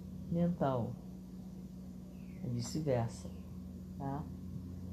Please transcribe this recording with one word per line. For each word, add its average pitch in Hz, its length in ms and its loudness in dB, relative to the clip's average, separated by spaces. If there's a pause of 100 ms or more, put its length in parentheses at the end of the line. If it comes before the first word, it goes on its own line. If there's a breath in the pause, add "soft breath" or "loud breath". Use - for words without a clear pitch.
(300)
mental, 156 640 6 (1500)
e 127 60 2
vice-versa, 120 800 4 (680)
tá? 139 260 -2 (680)